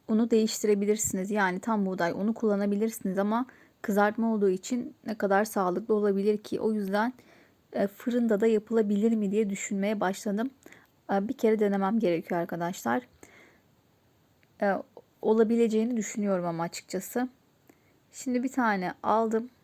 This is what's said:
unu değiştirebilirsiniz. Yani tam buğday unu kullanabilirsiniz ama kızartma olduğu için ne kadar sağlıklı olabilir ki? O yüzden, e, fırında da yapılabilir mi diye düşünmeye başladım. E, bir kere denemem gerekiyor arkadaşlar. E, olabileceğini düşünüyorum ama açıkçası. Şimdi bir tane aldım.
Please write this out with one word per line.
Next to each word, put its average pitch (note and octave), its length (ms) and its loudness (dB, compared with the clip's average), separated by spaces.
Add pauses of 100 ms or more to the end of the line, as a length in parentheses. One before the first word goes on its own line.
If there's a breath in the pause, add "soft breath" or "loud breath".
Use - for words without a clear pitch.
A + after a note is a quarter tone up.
unu A3+ 240 2
değiştirebilirsiniz. G#3 1000 0
Yani F#3+ 280 0
tam G#3 260 0
buğday F3+ 260 0
unu G#3+ 220 -2
kullanabilirsiniz G3+ 840 0
ama G#3+ 280 0 (360 loud breath)
kızartma G#3+ 520 2
olduğu G3+ 160 2
için A#3+ 460 -4 (100)
ne G#3+ 100 -6
kadar G3 300 2
sağlıklı G3 480 -2
olabilir G#3 440 2
ki? - 220 -8
O A3 140 0
yüzden, G#3 400 -2 (600 loud breath)
e, G3 140 0
fırında A#3 540 0
da A3+ 60 4
yapılabilir G#3+ 640 2
mi G#3+ 200 0
diye G#3 180 0
düşünmeye G3+ 500 -4
başladım. G3+ 500 -2 (640 loud breath)
E, G3 140 0
bir C4 60 -4
kere A3 260 2
denemem G3+ 400 2
gerekiyor F3 420 0
arkadaşlar. F3+ 640 -4 (1500 loud breath)
E, G3+ 120 2 (480)
olabileceğini A3+ 760 2
düşünüyorum G3+ 480 -2
ama E3 180 -4
açıkçası. F#3+ 640 -6 (840 soft breath)
Şimdi B3 320 -4
bir C4 80 -4
tane G3+ 420 0 (100)
aldım. A3+ 460 0 (140)